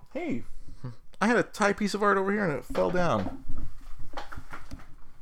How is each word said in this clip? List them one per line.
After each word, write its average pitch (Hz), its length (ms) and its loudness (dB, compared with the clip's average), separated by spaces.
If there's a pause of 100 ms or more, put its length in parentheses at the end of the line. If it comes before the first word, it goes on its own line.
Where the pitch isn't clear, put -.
(140)
hey. 262 300 -4 (800)
I 196 60 2
had 233 100 4
a 170 60 2
Ty 202 280 0
piece 196 220 -2
of 208 100 0
art 196 140 6
over 196 160 0
here 208 100 0
and 175 80 0
it 123 140 -4
fell 185 260 0
down. 170 540 2 (1800)